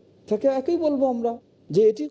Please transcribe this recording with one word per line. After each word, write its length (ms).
তাকে 200
একই 300
বলবো 280
আমরা 320
যে 180
এটি 220